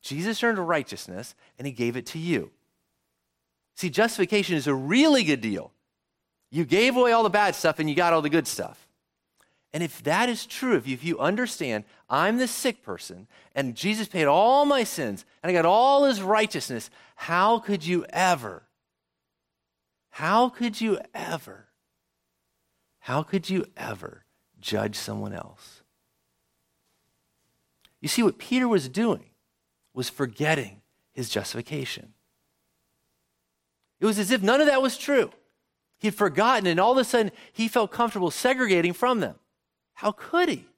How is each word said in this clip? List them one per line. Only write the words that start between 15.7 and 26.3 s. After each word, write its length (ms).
his 180
righteousness," 680
how 420
could 260
you 260
ever, 580
how 380
could 320
you 200
ever, 580
how 240
could 260
you 160
ever 480
judge 340
someone 380
else? 500